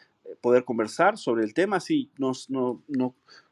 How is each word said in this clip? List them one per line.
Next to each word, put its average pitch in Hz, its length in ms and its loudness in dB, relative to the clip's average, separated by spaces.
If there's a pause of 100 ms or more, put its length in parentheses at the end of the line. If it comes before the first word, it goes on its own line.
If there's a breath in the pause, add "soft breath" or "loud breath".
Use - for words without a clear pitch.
(400 soft breath)
poder 123 240 4
conversar 127 540 0
sobre 117 260 0
el 104 100 -4
tema, 196 220 0
así 156 420 -2
nos, 131 320 -4
no, 127 380 -2
no, 127 300 -4 (340 soft breath)